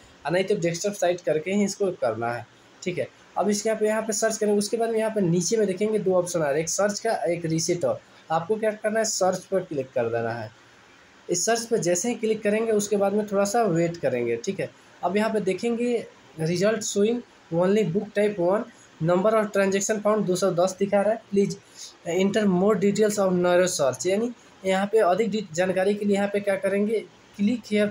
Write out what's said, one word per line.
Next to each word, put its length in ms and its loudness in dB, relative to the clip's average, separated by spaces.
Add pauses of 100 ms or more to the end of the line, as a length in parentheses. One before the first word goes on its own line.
(260)
और 60 -4
नहीं 120 2
तो 120 0
डेस्कटॉप 380 -2
साइट 280 -2
करके 300 -2
ही 120 2
इसको 280 -2
करना 420 -2
है, 120 -10 (380)
ठीक 140 -6
है। 100 -4 (300)
अब 120 0
इसके 200 -2
यहाँ 100 -2
पे, 80 0
यहाँ 140 0
पे 120 -4
सर्च 240 -2
करेंगे, 200 0
उसके 200 -2
बाद 120 0
में 100 -2
यहाँ 120 -2
पे 100 -2
नीचे 360 0
में 100 2
देखेंगे 320 0
दो 140 0
ऑप्शन 260 0
आ 40 0
रहे 100 2
हैं, 80 0
एक 80 -4
सर्च 300 -2
का, 140 -2 (120)
एक 200 -2
रीसेट। 400 -2
और 160 -2 (300)
आपको 240 0
क्या 160 -2
करना 280 -2
है, 60 0
सर्च 400 0
पर 140 0
क्लिक 320 -6
कर 180 -2
देना 220 -2
है। 200 -8 (800)
इस 160 -2
सर्च 200 0
पर 120 -2
जैसे 320 0
ही 60 -2
क्लिक 280 -2
करेंगे 280 0
उसके 260 0
बाद 160 2
में 140 0
थोड़ा 180 0
सा 180 2
वेट 340 0
करेंगे, 380 0
ठीक 240 -6
है। 120 -6 (320)
अब 140 0
यहाँ 120 2
पे 100 0
देखेंगे 640 -2 (360)
result 420 0
showing 340 0 (360)
only 340 4
book 220 -2
type 320 0
one, 200 2 (420)
number 280 4
of 180 2
transaction 520 0
found 240 2
दो 100 0
सौ 160 0
दस 280 0
दिखा 220 2
रहा 120 2
है, 120 -10
please 300 0 (560)
enter 400 2
more 240 4
details 440 2
of 180 2
narrow 340 4
search, 360 0
यानी 240 0 (340)
यहाँ 200 2
पे 140 2
अधिक 320 4
डि-, 220 -6
जानकारी 400 2
के 120 -4
लिए 100 4
यहाँ 120 2
पे 120 -2
क्या 160 0
करेंगे, 480 0 (360)
click 320 -2
here 200 2